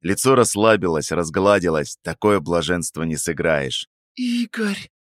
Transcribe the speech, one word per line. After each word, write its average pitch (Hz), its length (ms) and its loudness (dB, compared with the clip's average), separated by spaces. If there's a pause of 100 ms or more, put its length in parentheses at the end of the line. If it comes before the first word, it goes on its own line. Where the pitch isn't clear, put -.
Лицо 101 340 2
расслабилось, 104 760 2
разгладилось. 85 880 0
Такое - 380 0
блаженство 85 640 -2
не 82 140 -4
сыграешь. 76 720 -2 (280)
Игорь! 233 720 -4 (120)